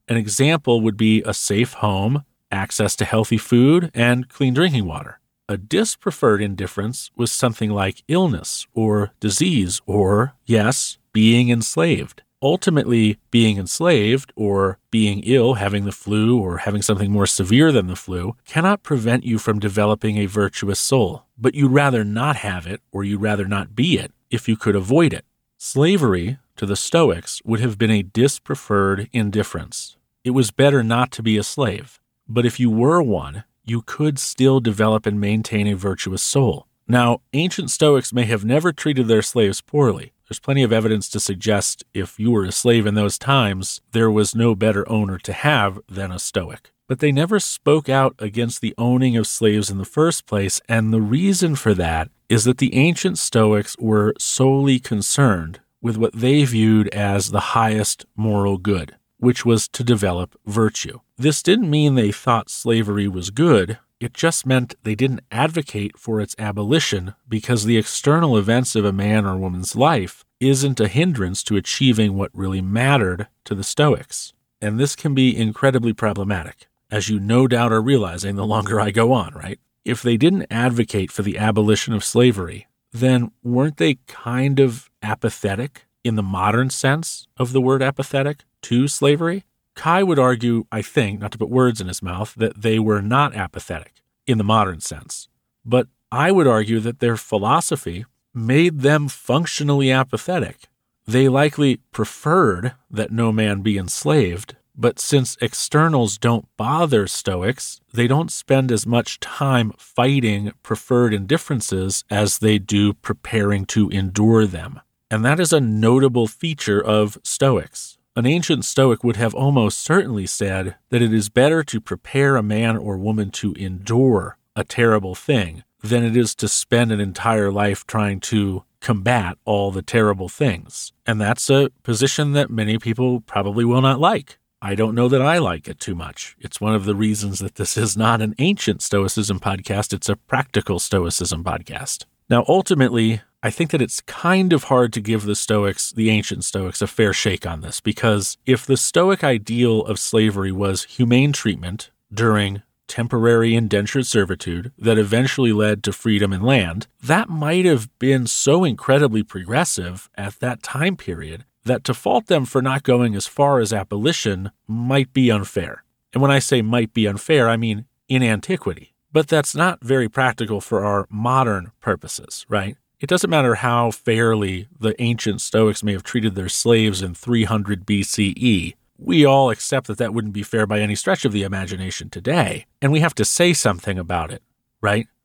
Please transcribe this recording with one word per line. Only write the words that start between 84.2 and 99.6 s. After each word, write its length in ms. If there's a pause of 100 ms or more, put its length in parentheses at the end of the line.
of 280 (140)
apathetic 840 (180)
in 100
the 80
modern 480
sense 560 (100)
of 140
the 100
word 220
apathetic 640 (180)
to 240
slavery? 580 (300)
Kai 280
would 160
argue, 540
I 100
think, 380
not 100
to 80
put 120
words 300
in 60
his 160
mouth, 340
that 260
they 180
were 200
not 360
apathetic 640 (240)
in 100
the 60
modern 380
sense. 480 (360)
But 220 (240)
I 220
would 160
argue 320
that 180
their 180
philosophy 880 (300)
made 460
them 260
functionally 880